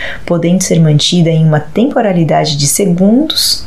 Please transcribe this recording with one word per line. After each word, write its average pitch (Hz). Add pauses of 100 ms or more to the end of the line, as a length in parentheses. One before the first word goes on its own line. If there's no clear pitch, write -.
(260)
podendo 175
ser 170
mantida 160
em 160
uma 151
temporalidade 165
de 143
segundos 202